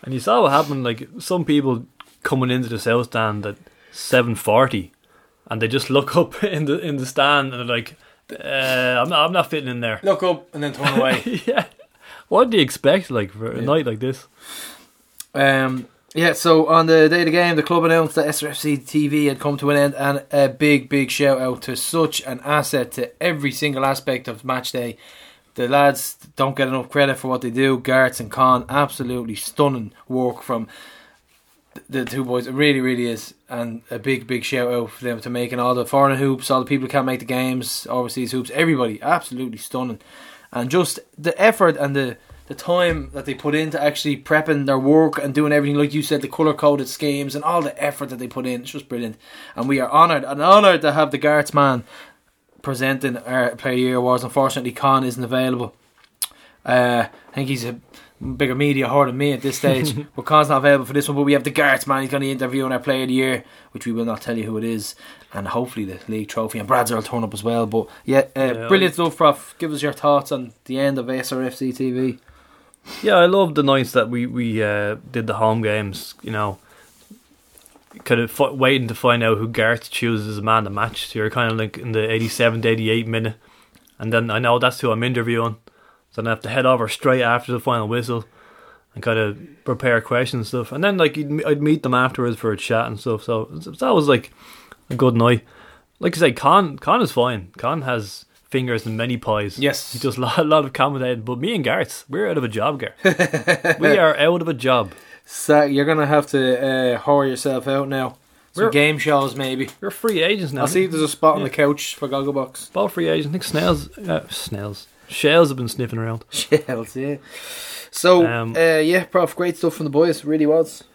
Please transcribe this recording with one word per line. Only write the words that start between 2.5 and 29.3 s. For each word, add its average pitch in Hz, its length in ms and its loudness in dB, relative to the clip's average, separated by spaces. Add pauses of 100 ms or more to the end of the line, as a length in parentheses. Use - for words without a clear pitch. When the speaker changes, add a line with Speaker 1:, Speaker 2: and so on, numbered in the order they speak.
Speaker 1:
into 127 180 -2
the 117 100 -6
South 120 280 0
Stand 107 400 -4
at 101 100 -8 (360)
seven 120 440 0
forty, 110 560 2 (560)
and 110 140 -4
they 113 60 -2
just 135 220 -2
look 139 260 2
up - 280 0
<laughs> 190 120 -2
in 151 100 -2
the, 143 140 0
in 147 160 -4
the 131 100 -6
stand 139 480 2
and 120 140 -8
they're 120 80 0
like, 117 180 -8 (380)
"Uh, 131 680 -2
I'm 131 60 0
not, 160 180 2
I'm 170 60 -2
not 180 180 2
fitting 143 200 -6
in 123 100 -6
there." 113 220 -4
Speaker 2:
Look 190 220 0
up 175 300 -2
and 147 80 -8
then 143 100 -4
turn 143 280 -2
away. 262 240 2
Speaker 1:
<laughs> 240 220 -6
Yeah. - 200 -2 (600)
What - 220 4
do 226 60 2
you 175 80 6
expect, 156 480 0
like, 104 180 -2
for 110 220 -8
a 123 80 -6
Speaker 2:
Yeah. 117 40 -4
Speaker 1:
night 147 220 2
like 110 140 -6
this? 131 260 -6 (1080)
Speaker 2:
Um, 135 540 2 (260)
yeah, 165 180 2
so 160 360 4
on 165 180 6
the 160 220 8
day 170 120 4
of 170 60 2
the 165 40 2
game, 170 260 2
the 151 60 2
club 170 220 2
announced 165 300 4
that 147 120 2
S 151 160 -4
R 151 80 -6
F 143 60 -10
C 151 200 -2
T 147 320 -2
V 147 180 2
had 139 120 0
come 143 200 -2
to 143 120 0
an 143 60 4
end, 143 200 4
and 139 360 -2
a 139 160 4
big, 143 400 2
big 139 220 0
shout 135 300 2
out 127 220 -4
to 127 140 -6
such 156 460 -2
an 127 220 -10
asset 143 480 0
to - 300 -6
every 147 300 -2
single 135 320 -2
aspect 135 440 -2
of 110 160 -12
match 127 280 -6
day. 120 240 -6 (600)
The 123 120 -2
lads 143 480 2 (200)
don't 135 200 0
get 131 120 0
enough 131 220 -4
credit 139 280 4
for 131 100 -6
what 127 120 -2
they 127 100 -6
do. 131 280 2
Garts 131 420 2
and 110 100 -10
Con, 127 380 2
absolutely 123 680 -2